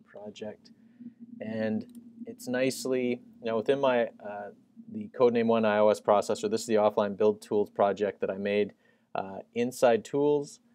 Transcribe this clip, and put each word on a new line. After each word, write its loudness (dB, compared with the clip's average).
project. -18
And -4
it's -16
nicely, -2
now -2
within 0
my, 2
uh, -12
the -10
Codename 2
One 4
I 4
O 6
S 2
processor, 2
this -2
is -12
the 0
Offline 2
Build 2
Tools -2
project 0
that -4
I -6
made. -2
Uh, -8
inside 2
Tools, -2